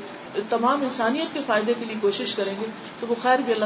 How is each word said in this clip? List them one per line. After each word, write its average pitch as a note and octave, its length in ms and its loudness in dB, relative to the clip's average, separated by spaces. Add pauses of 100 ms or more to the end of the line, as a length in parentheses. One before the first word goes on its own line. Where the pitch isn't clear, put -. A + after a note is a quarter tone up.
(500)
تمام B3 320 2
انسانیت B3+ 520 0
کے D4+ 140 -4
فائدے G#3+ 320 4
کے A#3 60 -6
لیے A3 160 -6
کوشش G3+ 340 0
کریں G3 260 -2
گے، A3 40 -2 (340)
تو A#3 100 -6
وہ A#3 140 0
خیر B3+ 160 6
بھی A#3+ 140 2
اللہ G#3+ 120 0